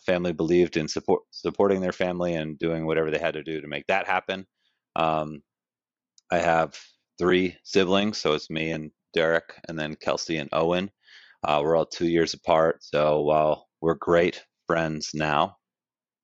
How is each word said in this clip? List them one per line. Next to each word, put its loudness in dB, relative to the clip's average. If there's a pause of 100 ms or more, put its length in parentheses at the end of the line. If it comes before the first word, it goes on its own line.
family 0
believed 2
in -2
support, -2 (100)
supporting 0
their -2
family -2
and -6
doing -2
whatever 0
they -2
had -4
to -10
do -8
to -12
make -10
that -2
happen. -4 (480)
Um, -2 (880)
I 2
have 2 (400)
three 2
siblings, 2
so 0
it's -6
me -4
and -8 (240)
Derek, 0 (100)
and -8
then -6
Kelsey -4
and -8
Owen. 0 (540)
Uh, 2
we're 2
all 2
two -2
years 2
apart, 2
so 0
while 2 (120)
we're 0
great 2 (220)
friends -2
now, 0 (680)